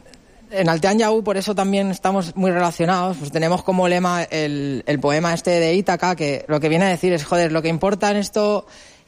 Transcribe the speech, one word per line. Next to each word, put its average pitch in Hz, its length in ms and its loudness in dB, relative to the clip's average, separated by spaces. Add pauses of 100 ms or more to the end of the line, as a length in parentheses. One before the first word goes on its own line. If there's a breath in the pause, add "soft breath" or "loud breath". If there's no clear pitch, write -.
(500)
en 190 180 0
Altean 185 300 2
Yaúd, 220 260 2
por 196 140 0
eso 202 160 -4
también 196 360 0
estamos 185 460 -2
muy 190 140 2
relacionados, 180 680 0
pues 147 160 -10
tenemos 165 300 0
como 185 260 2
lema 180 360 0
el, 143 640 -4
el 147 140 0
poema 156 320 2
este 175 200 -2
de 170 220 2
Ítaca, 185 400 0
que 143 340 -4
lo 151 120 0
que 156 80 0
viene 165 160 2
a 196 40 2
decir 180 260 0
es, 151 100 -2
"Joder, 175 280 2
lo 160 100 0
que 160 60 -2
importa 196 420 0
en 208 80 0
esto 208 480 -2 (420 loud breath)